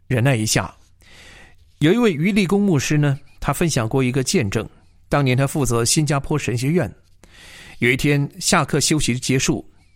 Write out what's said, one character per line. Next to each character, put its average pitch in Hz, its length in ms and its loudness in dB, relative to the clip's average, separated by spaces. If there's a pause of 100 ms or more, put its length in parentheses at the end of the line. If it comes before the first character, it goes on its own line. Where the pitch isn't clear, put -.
忍 123 160 -2
耐 135 120 2
一 107 80 -2
下。 104 300 -4 (1040)
有 151 140 4
一 226 40 2
位 240 160 4
余 160 180 -2
立 196 160 2
功 202 140 0
牧 190 180 2
师 151 180 0
呢， 143 220 0 (200)
他 - 140 -4
分 175 160 0
享 120 180 -2
过 135 160 0
一 123 80 0
个 131 120 -2
见 123 260 0
证。 107 180 -4 (400)
当 143 160 0
年 127 140 2
他 135 80 2
负 143 180 -2
责 117 220 0
新 156 200 0
加 143 140 0
坡 151 180 -4
神 123 180 -4
学 123 120 -2
院， 156 260 -2 (840)
有 120 100 2
一 131 80 2
天 143 320 2 (100)
下 170 240 2
课 143 160 0
休 151 200 2
息 127 200 0
结 131 200 0
束， - 280 -2 (280)